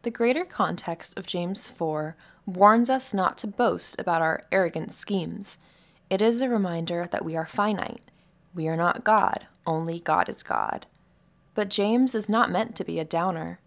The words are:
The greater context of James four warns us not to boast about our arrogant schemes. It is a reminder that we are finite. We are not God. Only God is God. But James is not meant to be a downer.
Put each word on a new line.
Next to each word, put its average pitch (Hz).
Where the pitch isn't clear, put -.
The 233
greater 254
context 170
of 165
James 180
four 156
warns 208
us 262
not 185
to -
boast -
about 165
our 160
arrogant 170
schemes. 180
It 190
is 233
a 262
reminder 175
that -
we 160
are 160
finite. -
We 160
are 165
not 170
God. -
Only 165
God 165
is -
God. -
But 208
James 233
is 208
not 220
meant 220
to -
be 165
a 160
downer. 165